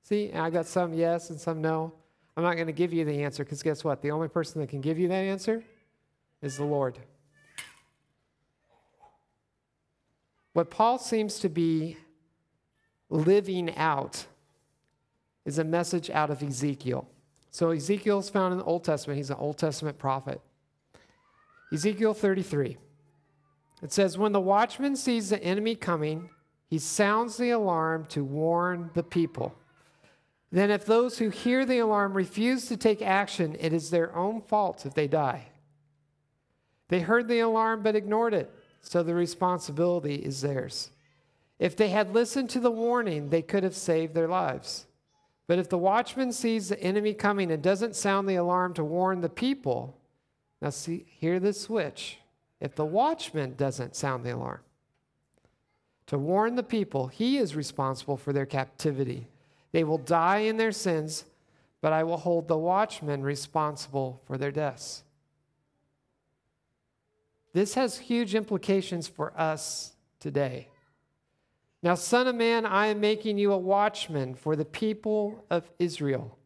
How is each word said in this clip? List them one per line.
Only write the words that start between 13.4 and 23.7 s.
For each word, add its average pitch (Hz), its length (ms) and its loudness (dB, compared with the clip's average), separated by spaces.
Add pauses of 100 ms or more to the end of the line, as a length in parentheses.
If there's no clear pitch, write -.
out 151 500 -2 (1160)
is 147 140 -2
a 160 60 0
message 170 460 -2
out 151 200 0
of 143 120 -4
Ezekiel. 135 680 -4 (420)
So 165 200 0
Ezekiel's 196 600 0
found 185 220 2
in 180 60 -2
the 190 60 -6
Old 170 200 -2
Testament. 147 320 -2
He's 139 140 -6
an 139 60 -2
Old 147 220 -4
Testament 151 400 -4
prophet. 135 420 -4 (1300)
Ezekiel 208 420 0
thirty-three. 185 640 0 (1040)